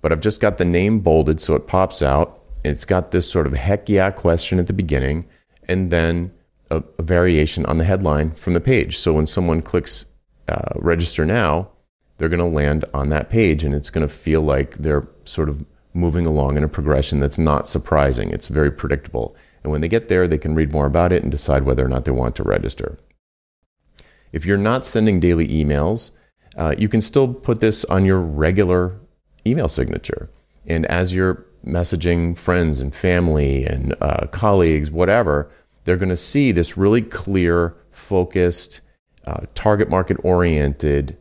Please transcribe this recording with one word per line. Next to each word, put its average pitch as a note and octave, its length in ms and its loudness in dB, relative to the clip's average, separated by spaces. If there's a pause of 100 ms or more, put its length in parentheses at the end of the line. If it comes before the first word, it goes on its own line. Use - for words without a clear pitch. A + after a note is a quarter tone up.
but D#2+ 100 0
I've D#2+ 80 -2
just G#2 200 -2
got G#2 180 0
the F2 60 0
name F#2+ 360 2
bolded D#2 400 2
so D#2 160 0
it - 100 -2
pops F#2 340 0
out. C#2+ 400 0 (220)
It's - 220 -4
got F#2 260 0
this F2+ 180 0
sort D#2 200 0
of C2+ 60 -4
"heck E2+ 340 -2
yeah" G2 240 2
question F2 480 0
at E2+ 80 -2
the - 40 -2
beginning, D2 520 -2 (420)
and F#2 240 -2
then E2+ 400 0 (400)
a, D#2 140 -2 (120)
a - 60 -6
variation E2 640 2
on D#2+ 120 0
the D#2+ 60 2
headline D#2+ 520 0
from - 180 -4
the E2+ 60 2
page. A#2+ 380 0
So E2 160 0
when D#2 120 2
someone E2 360 0
clicks, - 420 -4 (420)
uh, - 300 -6
"Register E2 480 0
now," F#2 460 0 (480)
they're D#2+ 100 -2
gonna F2 180 0
land D2 380 0 (100)
on C#2+ 140 -2
that D2+ 220 -2
page, E2+ 340 2
and C#2+ 100 -2
it's C#2+ 160 -6
gonna D#2 160 -2
feel D#2 360 -2
like C#2 360 -2
they're D2 300 -2 (160)
sort - 240 -4
of C#2+ 160 -8 (300)
moving E2+ 320 0
along D2 300 0
in D2 60 0
a D2+ 60 0
progression C#2+ 500 0
that's C#2+ 200 -2
not D2+ 280 0
surprising. C2+ 640 0
It's - 160 -8
very D2 240 2
predictable. C2 640 -6 (300)
And D2+ 80 -4
when D2+ 80 -2
they E2 80 -2
get A2+ 180 0
there, F#2 220 2
they D#2 100 0
can D#2 160 -4
read D#2 160 0
more D2 160 0
about E2+ 260 2
it F2+ 100 2
and C2+ 100 -4
decide C#2 320 0
whether C2 200 0
or B1+ 40 -2
not B1+ 160 -2
they C2+ 80 -2
want B1 240 -2
to - 80 -6
register. - 540 -4 (1300)
If D2+ 160 -6
you're G2 120 4
not A2+ 280 0
sending G#2+ 320 2
daily E2 300 4
emails, D2+ 640 0 (460)
uh, D#2 220 0
you G#2+ 100 2
can A2 120 2
still B2+ 340 2
put - 260 -2
this A2 260 0
on F#2+ 180 2
your F#2+ 160 4
regular F2+ 800 0 (440)
email A#2+ 220 0
signature. - 640 -4 (380)
And E2 200 -2
as F2+ 280 -2
you're F#2 320 0 (200)
messaging E2+ 720 0
friends D#2+ 440 0
and C#2 140 -6
family D2+ 720 2
and, C2+ 360 -4
uh, - 260 -2
colleagues, D#2+ 640 2
whatever, F2 580 2 (340)
they're F2+ 120 2
gonna F#2 200 -2
see C3+ 360 0
this E2+ 240 0
really G#2 260 4
clear, F2 720 0 (160)
focused, - 920 -2 (420)
uh, - 300 -10
target G#2 340 2
market F#2 340 -2
oriented D2+ 1000 0